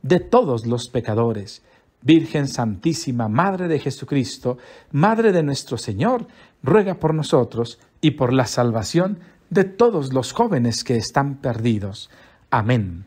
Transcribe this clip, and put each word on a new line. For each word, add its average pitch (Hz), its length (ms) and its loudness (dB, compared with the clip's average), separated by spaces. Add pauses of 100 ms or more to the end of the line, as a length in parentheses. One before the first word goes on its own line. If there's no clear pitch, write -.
de 170 160 4
todos 175 480 2
los 120 220 -4
pecadores. 110 720 -2 (400)
Virgen 156 460 4
Santísima, 120 800 -4
Madre 180 400 0
de 156 100 0
Jesucristo, 131 800 -4 (340)
Madre 214 420 2
de 170 100 2
nuestro 139 340 -4
Señor, 185 520 -4 (340)
ruega 190 320 2
por 156 180 -2
nosotros 127 680 0 (220)
y 151 120 4
por 123 200 0
la 127 140 2
salvación 123 760 0 (300)
de 190 140 4
todos 190 500 2
los 131 180 0
jóvenes 131 500 0
que 120 140 0
están 139 460 -2
perdidos. 110 680 -4 (400)
Amén. 104 580 0